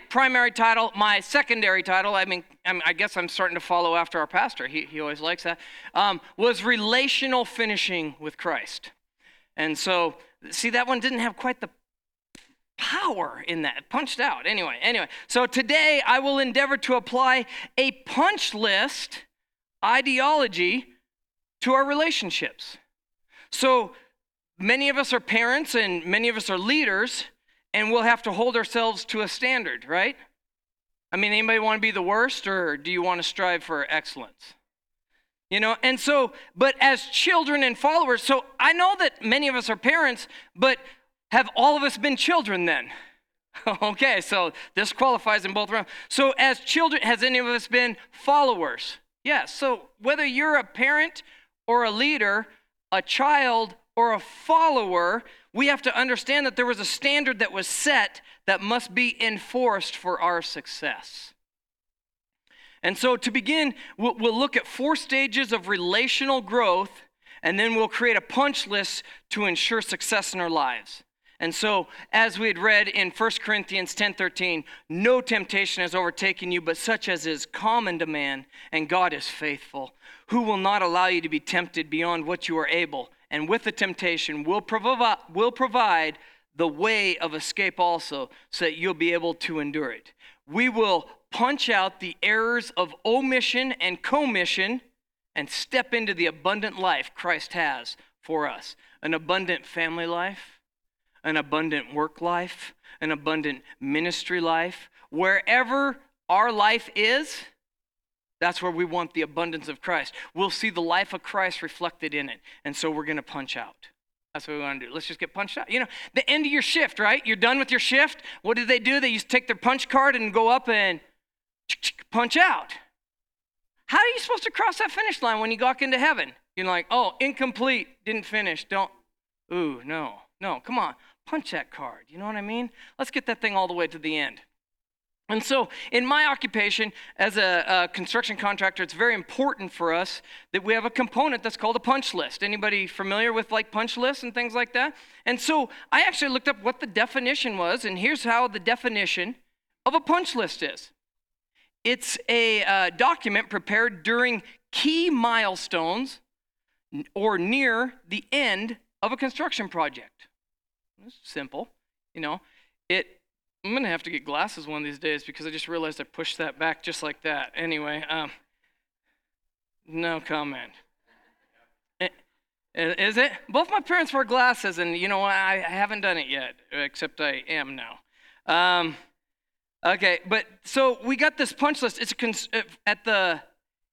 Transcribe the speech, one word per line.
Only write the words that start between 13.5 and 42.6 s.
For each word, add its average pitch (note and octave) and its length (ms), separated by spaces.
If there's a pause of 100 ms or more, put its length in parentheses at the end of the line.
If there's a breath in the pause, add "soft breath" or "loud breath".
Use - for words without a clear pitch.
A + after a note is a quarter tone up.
that. C3+ 160
It - 100
punched C4 320
out. D#3 260
Anyway, F3 360
anyway. G3+ 260 (180 loud breath)
So B3 200
today, C#4+ 600
I A#3+ 120
will C#4 200
endeavor C4+ 380
to B3+ 200
apply B3+ 500 (320 loud breath)
a C4 140
punch - 600
list G#3+ 720 (580)
ideology B3+ 1000 (760)
to B3+ 120
our C4+ 120
relationships. C#4+ 920 (720 soft breath)
So B3+ 420 (680 loud breath)
many B3+ 300
of C#4 80
us C4+ 160
are B3 80
parents A#3+ 540
and F#3 300
many G#3 240
of A3+ 80
us G#3 140
are F#3 80
leaders, A3+ 640 (500)
and G#3+ 160
we'll A#3 120
have A#3 200
to G#3+ 100
hold A#3 240
ourselves A3+ 500
to G#3+ 140
a G#3 80
standard, A3 580
right? F#3 300 (960)
I F3+ 40
mean, G#3 160
anybody A3 260
wanna G#3+ 220
be A3 100
the G#3 120
worst, A3 440
or F3+ 300
do D3 160
you F3+ 100
wanna F3 200
strive F3 420
for D3 260
excellence? - 640 (960)
You G3+ 100
know, A3 220
and B3+ 160
so, C#4 340 (220 loud breath)
but C4 240
as C4+ 280
children D4 560
and B3 140
followers, C#4+ 460
so C4 220 (160)
I D4 140
know F4+ 240
that E4 260
many C#4 240
of C4 60
us A#3 160
are G#3+ 60
parents, C#4+ 520 (260 loud breath)
but B3 240 (520 loud breath)
have B3 260
all C#4 200
of C#4+ 60
us C#4 140
been B3+ 200
children G#3 500